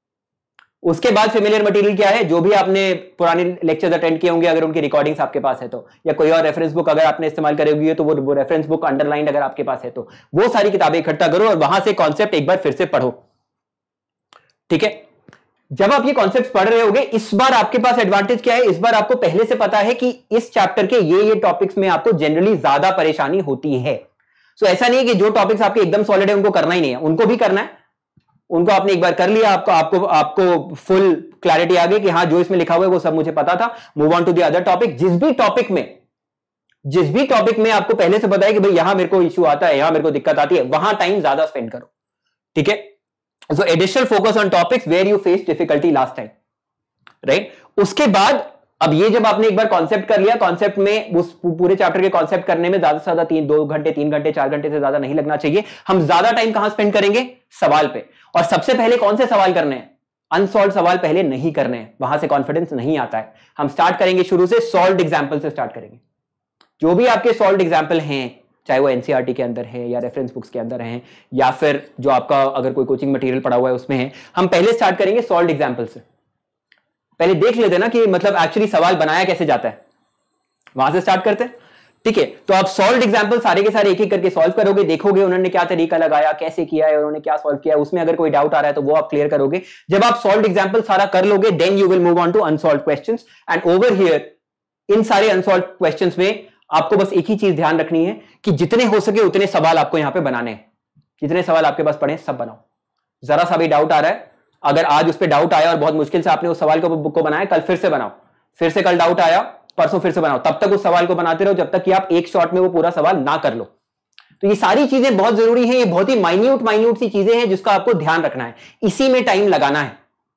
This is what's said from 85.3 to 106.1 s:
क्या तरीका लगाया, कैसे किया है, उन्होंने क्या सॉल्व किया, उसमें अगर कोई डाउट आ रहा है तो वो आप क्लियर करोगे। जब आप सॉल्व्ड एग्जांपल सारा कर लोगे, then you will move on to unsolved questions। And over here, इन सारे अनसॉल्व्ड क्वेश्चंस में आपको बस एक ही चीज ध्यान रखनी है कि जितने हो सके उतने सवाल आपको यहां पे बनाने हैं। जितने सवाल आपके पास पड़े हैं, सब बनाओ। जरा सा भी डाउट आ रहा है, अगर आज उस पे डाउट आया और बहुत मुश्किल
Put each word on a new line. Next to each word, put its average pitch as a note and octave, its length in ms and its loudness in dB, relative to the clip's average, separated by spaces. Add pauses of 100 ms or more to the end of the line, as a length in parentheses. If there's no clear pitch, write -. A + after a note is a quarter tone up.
क्या F3+ 160 0
तरीका E3 320 -2
लगाया, D#3 360 2
कैसे D#3+ 320 -6
किया D#3 220 0
है, D3+ 100 2
उन्होंने D3+ 240 -2
क्या D3+ 160 -4
सॉल्व D3 220 -4
किया, D#3 180 0
उसमें D3 260 -2
अगर E3 140 -2
कोई D#3+ 140 0
डाउट D3+ 240 0
आ D#3 60 2
रहा D3 80 0
है C#3+ 60 -2
तो D3 80 -4
वो D3 120 0
आप D#3 160 0
क्लियर D3 180 -2
करोगे। D3 340 -2 (280)
जब G3 140 2
आप A#3 120 2
सॉल्व्ड G#3+ 300 0
एग्जांपल G3 360 0
सारा G3+ 240 0
कर F#3 180 0
लोगे, G3+ 260 2
then F#3+ 200 0
you G3 180 2
will F3+ 200 2
move E3+ 100 2
on F3 180 0
to G#3+ 60 2
unsolved D3+ 460 0
questions। D#3 300 -4 (380)
And E3+ 180 -4
over G#3 260 2
here, E3 200 2 (680)
इन G#3+ 120 4
सारे A3 280 2
अनसॉल्व्ड F#3 340 0
क्वेश्चंस F3 540 -2
में G3+ 280 -2 (240)
आपको E3 260 0
बस G3 160 0
एक G3 160 -2
ही G#3+ 80 0
चीज G3 200 0
ध्यान D#3+ 240 0
रखनी E3 240 0
है G#3 160 -6 (240)
कि G3+ 80 0
जितने F3 320 0
हो G#3 160 2
सके G#3+ 200 0
उतने G3 280 2
सवाल E3 300 2
आपको D#3 200 0
यहां D3 140 -2
पे F3+ 80 -4
बनाने B2 300 -4
हैं। G#2 140 -16 (580)
जितने E3+ 200 -2
सवाल D#3+ 220 2
आपके D3+ 180 0
पास D3 180 -2
पड़े C#3+ 120 -2
हैं, D3+ 100 -10
सब C3+ 140 -8
बनाओ। A2+ 200 -12 (640)
जरा D3 220 0
सा E3+ 120 -2
भी E3 120 0
डाउट D3+ 240 2
आ D3+ 80 2
रहा D#3+ 100 0
है, - 200 -8 (320)
अगर D3+ 240 0
आज D#3 220 2
उस D#3+ 80 -2
पे F#3 100 -2
डाउट D#3+ 280 2
आया D#3+ 160 4
और E3 60 0
बहुत D#3 180 0
मुश्किल D3 280 -2